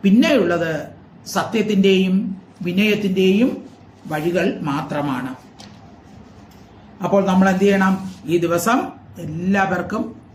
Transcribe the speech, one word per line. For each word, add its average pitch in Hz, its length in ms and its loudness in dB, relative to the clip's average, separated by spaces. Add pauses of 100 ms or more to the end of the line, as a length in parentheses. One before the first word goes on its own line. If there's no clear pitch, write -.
പിന്നെയുള്ളത് 180 840 2 (380)
സത്യത്തിന്റെയും 196 1120 0 (240)
വിനയത്തിന്റെയും 196 1000 0 (440)
വഴികൾ 170 540 -2
മാത്രമാണ്. 143 760 -6 (1700)
അപ്പോൾ 190 220 2
നമ്മൾ 190 240 4
എന്ത് 185 140 2
ചെയ്യണം? 196 440 2 (180)
ഈ 170 120 0
ദിവസം 175 500 0 (320)
എല്ലാവർക്കും 185 960 -4 (200)